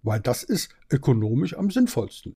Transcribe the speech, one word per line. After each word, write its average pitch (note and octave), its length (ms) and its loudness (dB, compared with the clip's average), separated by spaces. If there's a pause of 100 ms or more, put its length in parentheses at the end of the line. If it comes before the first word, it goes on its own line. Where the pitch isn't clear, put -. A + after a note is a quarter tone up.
Weil A2 180 0
das B2 220 -2
ist - 280 -2 (200)
ökonomisch A#2+ 640 2
am G3 140 0
sinnvollsten. - 640 0